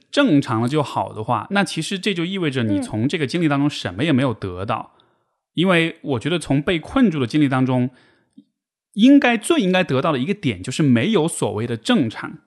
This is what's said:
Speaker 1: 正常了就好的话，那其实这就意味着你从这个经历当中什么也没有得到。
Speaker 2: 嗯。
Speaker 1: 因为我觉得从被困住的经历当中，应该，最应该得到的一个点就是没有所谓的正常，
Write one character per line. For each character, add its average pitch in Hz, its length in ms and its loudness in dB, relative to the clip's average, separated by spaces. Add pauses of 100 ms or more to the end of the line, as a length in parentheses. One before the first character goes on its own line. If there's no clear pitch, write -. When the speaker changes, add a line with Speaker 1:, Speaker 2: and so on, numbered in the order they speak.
(100)
Speaker 1:
正 220 300 4
常 117 200 -2
了 120 80 0
就 147 140 0
好 104 300 -4
的 104 100 -10
话， 113 280 -4
那 202 120 0
其 165 200 -4
实 190 160 -6
这 196 160 -4
就 170 100 -4
意 190 140 -6
味 165 120 -2
着 131 120 -4
你 107 180 0
从 123 280 -4
这 175 100 -4
个 151 80 -2
经 175 140 -4
历 160 80 2
当 143 100 0
中 143 100 2
什 107 240 -6
么 104 120 -4
也 170 80 0
没 127 100 2
有 131 100 0
得 92 320 -8
到。 113 320 -8
Speaker 2:
嗯。 - 40 -20 (540)
Speaker 1:
因 175 140 2
为 165 340 2
我 135 160 -2
觉 143 120 -4
得 175 80 -2
从 143 240 0
被 175 160 -2
困 240 320 2
住 160 80 -4
的 127 80 0
经 151 140 0
历 143 80 4
当 131 180 2
中， 127 240 0 (1040)
应 262 240 8
该， 240 180 4
最 330 240 0
应 185 120 2
该 185 100 2
得 135 180 0
到 160 120 0
的 135 60 0
一 123 60 -2
个 185 80 -2
点 101 300 -4
就 127 80 -8
是 165 120 -2
没 131 300 4
有 165 140 2
所 123 260 -4
谓 107 140 -4
的 120 100 -6
正 160 320 0
常， - 380 -12